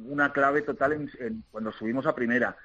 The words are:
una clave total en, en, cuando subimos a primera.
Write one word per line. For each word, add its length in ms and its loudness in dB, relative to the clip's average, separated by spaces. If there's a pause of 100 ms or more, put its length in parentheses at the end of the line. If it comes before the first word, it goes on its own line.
una 240 2
clave 300 4
total 300 0
en, 260 -4
en, 320 -6
cuando 220 -6
subimos 340 -2
a 80 2
primera. 500 0